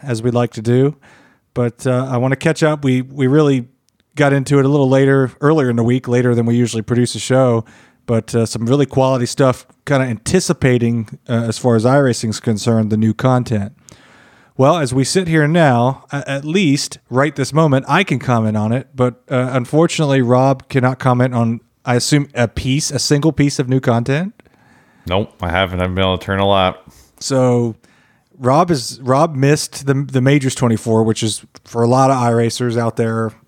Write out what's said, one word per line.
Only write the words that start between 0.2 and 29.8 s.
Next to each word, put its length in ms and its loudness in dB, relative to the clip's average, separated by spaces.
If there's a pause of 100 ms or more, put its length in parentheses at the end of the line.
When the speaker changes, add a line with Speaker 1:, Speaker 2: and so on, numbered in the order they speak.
Speaker 1:
we 80 -2
like 220 0
to 80 -10
do. 340 0 (600)
But, 320 -4
uh, 220 -2
I 80 -4
wanna 180 0
catch 280 -4
up. 200 0
We, 200 0
we 240 -4
really 400 2 (480)
got 180 2
into 260 2
it 60 2
a 40 2
little 200 2
later, 420 2 (100)
earlier 300 2
in 40 -2
the 80 2
week, 240 0
later 280 2
than 120 0
we 80 2
usually 280 0
produce 320 0
a 40 -8
show. 440 2 (420)
But, 300 -2
uh, 100 2
some 220 -4
really 180 2
quality 400 0
stuff, 400 0 (220)
kinda 180 0
anticipating, 1200 -2
uh, 200 -2
as 100 -4
far 180 2
as 80 2
iRacing's 560 0
concerned, 520 -2
the 60 0
new 180 0
content. 580 -2 (840)
Well, 220 4
as 140 -2
we 120 0
sit 240 -2
here 200 2
now, 640 2
a-, 160 -8
at 160 -6
least 540 0 (140)
right 240 0
this 180 -4
moment, 340 2
I 160 2
can 140 -2
comment 400 0
on 140 -2
it. 240 -4
But, 340 -2
uh, 220 -2
unfortunately, 720 0
Rob 440 2
cannot 300 0
comment 380 0
on, 240 0 (260)
I 100 0
assume, 380 0
a 140 0
piece, 420 -4
a 80 -4
single 340 0
piece 280 0
of 100 -4
new 100 0
content. 540 -2 (720)
Speaker 2:
Nope, 280 -2 (100)
I 80 -4
haven't. 280 -2
I've 140 -2
been 100 0
able 140 0
to 80 -16
turn 140 -2
a 80 0
lap. 340 0 (380)
Speaker 1:
So, 560 0 (600)
Rob 340 2
is, 300 -6
Rob 340 0
missed 500 -2